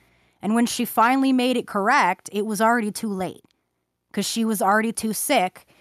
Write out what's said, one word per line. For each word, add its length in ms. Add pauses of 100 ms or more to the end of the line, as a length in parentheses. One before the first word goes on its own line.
(420)
And 120
when 120
she 180
finally 480
made 240
it 100
correct, 640
it 120
was 160
already 300
too 180
late, 360 (680)
'cause 140
she 180
was 160
already 320
too 200
sick. 540 (140)